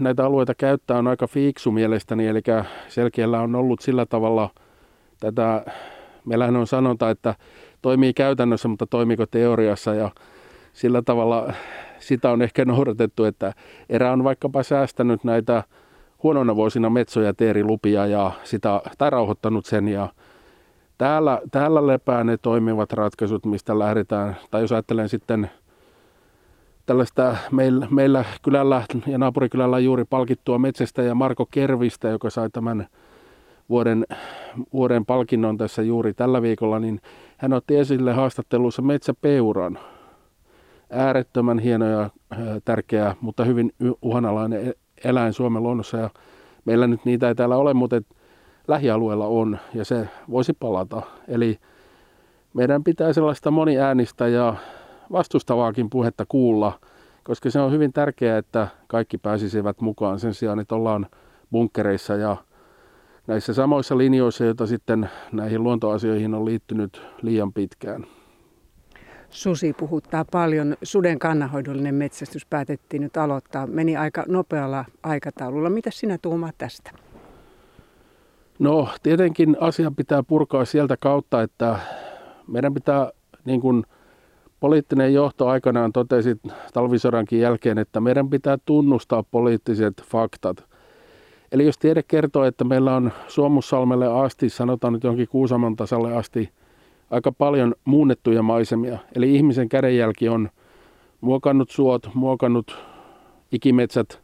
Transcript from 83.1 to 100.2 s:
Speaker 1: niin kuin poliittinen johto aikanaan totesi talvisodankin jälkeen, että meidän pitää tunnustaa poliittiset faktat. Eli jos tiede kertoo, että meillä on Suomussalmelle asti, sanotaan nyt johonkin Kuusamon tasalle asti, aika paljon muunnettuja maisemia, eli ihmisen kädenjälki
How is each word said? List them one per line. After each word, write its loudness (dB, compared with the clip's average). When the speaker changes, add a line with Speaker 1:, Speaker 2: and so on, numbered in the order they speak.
Speaker 1:
niin 0
kuin 2
poliittinen 2
johto 2
aikanaan 2
totesi 0
talvisodankin 0
jälkeen, 2
että -2
meidän 2
pitää 0
tunnustaa 2
poliittiset 0
faktat. -4
Eli 4
jos 2
tiede 2
kertoo, 0
että 0
meillä 2
on 0
Suomussalmelle 2
asti, 0
sanotaan -2
nyt -4
johonkin 0
Kuusamon 0
tasalle -2
asti, -4
aika 0
paljon 2
muunnettuja 4
maisemia, 0
eli 2
ihmisen 4
kädenjälki 2